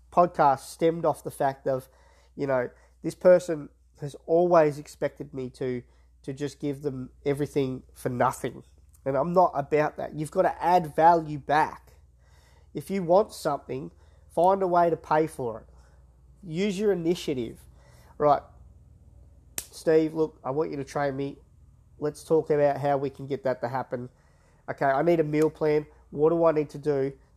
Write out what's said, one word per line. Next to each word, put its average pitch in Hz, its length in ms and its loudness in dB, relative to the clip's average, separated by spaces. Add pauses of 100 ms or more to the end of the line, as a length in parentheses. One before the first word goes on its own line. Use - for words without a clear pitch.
(120)
podcast 175 480 4
stemmed 165 440 -2
off 147 200 -2
the 147 80 -10
fact 135 340 -4
of, 131 220 -4 (480)
you 143 100 -4
know, 127 240 -2 (320)
this 165 140 -8
person 175 540 4 (300)
has 143 140 -12 (120)
always 165 520 4
expected 147 560 -10
me 127 160 -8
to, 127 320 -6 (400)
to 139 100 -10
just 135 280 -10
give 143 220 -8
them 131 280 -8 (160)
everything 139 560 -4 (100)
for - 160 -8
nothing. 127 540 -4 (420)
And 135 120 -2
I'm 160 160 -2
not 180 240 4
about 147 400 0
that. - 180 -10
You've 147 160 -8
gotta 180 320 0
add 170 320 0
value 160 440 4
back. - 560 -2 (760)
If 143 180 -10
you 196 120 -2
want 180 300 2
something, 143 580 -8 (420)
find 190 300 2
a 185 60 0
way 175 200 4
to 160 80 0
pay 160 300 0
for 117 360 -10
it. - 40 -20 (800)
Use 185 340 -4
your 208 140 0
initiative. 165 680 -4 (600)
Right, 147 240 4 (1160)
Steve, 160 560 0
look, 156 300 -4
I 127 80 -6
want 160 180 -4
you 147 60 -8
to 135 80 -8
train 143 320 -4
me. 139 220 -8 (600)
Let's 151 240 -6
talk 160 280 0
about 143 260 2
how 139 220 0
we 139 120 -4
can 135 160 -16
get 135 160 -6
that 127 200 -2
to 117 60 -6
happen. 123 400 -8 (640)
Okay, 139 160 -2
I 135 160 2
need 170 160 4
a 160 60 2
meal 151 260 0
plan. 151 360 0 (240)
What 147 200 2
do 170 140 2
I 165 80 4
need 151 180 -2
to 151 80 -14
do 139 340 -2 (240)